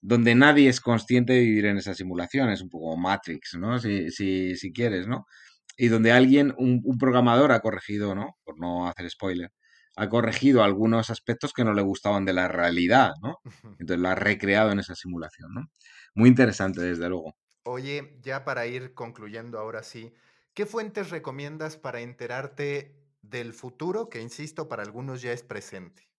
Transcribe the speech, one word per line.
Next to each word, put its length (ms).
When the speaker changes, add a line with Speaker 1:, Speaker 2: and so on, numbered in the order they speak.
Speaker 1:
donde 340
nadie 340
es 120
consciente 520
de 80
vivir 260
en 120
esa 160
simulación. 560
Es 120
un 80
poco 260
Matrix, 600
¿no? 220
Si, 300
si, 460
si 160
quieres, 360
¿no? 180
Y 120
donde 240
alguien, 460
un, 260
un 140
programador 540
ha 80
corregido, 540
¿no? 300
Por 160
no 280
hacer 220
spoiler, 400
ha 120
corregido 540
algunos 480
aspectos 420
que 120
no 100
le 80
gustaban 420
de 100
la 140
realidad, 640
¿no? 220
Speaker 2:
<laughs> 360
Speaker 1:
Entonces 200
la 120
ha 20
recreado 580
en 80
esa 140
simulación, 600
¿no? 80
Muy 140
interesante, 520
desde 280
luego. 260
Speaker 2:
Oye, 560
ya 220
para 220
ir 260
concluyendo 680
ahora 240
sí, 300
¿qué 140
fuentes 440
recomiendas 680
para 240
enterarte 920
del 320
futuro, 560
que 100
insisto, 480
para 140
algunos 400
ya 100
es 100
presente? 640